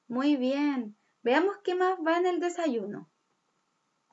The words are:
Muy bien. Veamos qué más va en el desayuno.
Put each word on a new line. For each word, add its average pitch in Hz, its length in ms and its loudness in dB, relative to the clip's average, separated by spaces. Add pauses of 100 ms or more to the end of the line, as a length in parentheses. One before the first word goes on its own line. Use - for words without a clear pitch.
Muy 269 260 2
bien. 262 600 0 (240)
Veamos 320 420 2
qué 359 100 -2
más 370 320 2
va 330 120 2
en 359 80 2
el 359 160 0
desayuno. 247 680 -4 (1040)